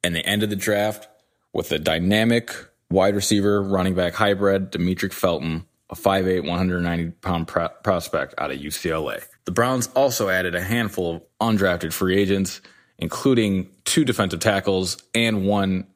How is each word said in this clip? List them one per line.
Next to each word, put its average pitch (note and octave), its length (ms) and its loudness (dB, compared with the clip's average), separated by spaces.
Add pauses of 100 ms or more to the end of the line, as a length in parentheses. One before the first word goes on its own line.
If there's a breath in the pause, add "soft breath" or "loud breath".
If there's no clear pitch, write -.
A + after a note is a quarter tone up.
and F2 120 -2
they E2 60 0
ended G#2 300 0
the G2+ 60 -4
draft G#2 520 -2 (440)
with - 200 -4
a D#2 60 0
dynamic G2+ 760 2 (360)
wide F#2+ 240 4
receiver, G2+ 480 2
running F#2+ 320 0
back F2+ 200 0
hybrid, G2 560 2
Demetric F2+ 420 -2
Felton, D#2+ 540 -2 (240)
a - 40 -14
five G2 340 2
eight, F#2 160 0
one F2 140 -2
hundred F2+ 240 0
ninety E2+ 280 -2
pound E2+ 380 -4
pro-, E2+ 200 -2 (140)
prospect E2+ 560 -2
out D2 120 -4
of C#2 120 -8
U D2 80 -8
C E2 200 -4
L D#2 200 -2
A. - 80 -8 (280)
The F#2 60 -6
Browns A#2+ 360 0
also B2 400 2
added F#2 260 0
a F2 80 -2
handful F#2+ 540 -2
of D#2 60 -14 (180)
undrafted F#2 520 2
free F#2 260 2
agents, G2 420 0 (380 soft breath)
including G2+ 720 0 (140)
two D#3+ 200 2
defensive G2 360 -2
tackles F#2+ 580 0 (160)
and A2 320 2
one F#2+ 500 0